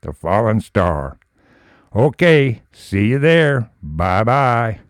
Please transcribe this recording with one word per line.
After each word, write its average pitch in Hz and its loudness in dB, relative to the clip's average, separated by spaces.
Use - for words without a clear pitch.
the 76 -12
fallen 107 -2
star. 78 -4
Okay, 139 2
see 98 -2
you 127 0
there. 147 0
Bye-bye. 113 -2